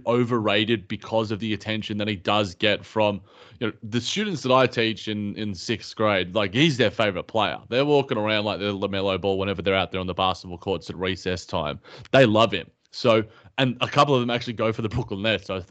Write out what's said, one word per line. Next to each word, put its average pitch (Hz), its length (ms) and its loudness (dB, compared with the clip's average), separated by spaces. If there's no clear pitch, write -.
overrated 110 800 2
because 110 440 -2
of 101 80 -4
the 110 140 -2
attention 107 440 -4
that 104 100 -2
he 107 80 -2
does 101 400 0
get 104 280 0
from, 104 380 0
you 120 80 -2
know, 101 60 -4
the 117 180 -2
students 190 400 -4
that 127 100 0
I 131 140 6
teach 113 420 -2
in, 104 280 -6
in 104 180 -6
sixth - 420 -6
grade. 95 380 0
Like, 101 200 0
he's 139 240 4
their 117 120 4
favorite 98 360 -2
player. 98 320 -2
They're 131 160 0
walking 139 320 2
around 107 280 0
like 95 140 -2
they're 101 120 -2
LaMelo 98 500 -2
Ball 98 160 0
whenever 98 240 -2
they're 95 140 -2
out 92 160 0
there 92 100 -4
on 92 60 -6
the 90 60 -4
basketball 92 440 -2
courts 87 320 -4
at 80 80 -12
recess 90 480 -4
time. 76 340 -4
They 135 140 8
love 107 260 6
him. 92 180 -6
So, 113 320 2
and 127 220 0
a 120 60 0
couple 143 280 4
of 123 60 2
them 120 100 -2
actually 120 220 -4
go 110 200 0
for 117 80 -6
the 110 80 -2
Brooklyn 95 320 -6
Nets. 104 240 0
So 95 260 -6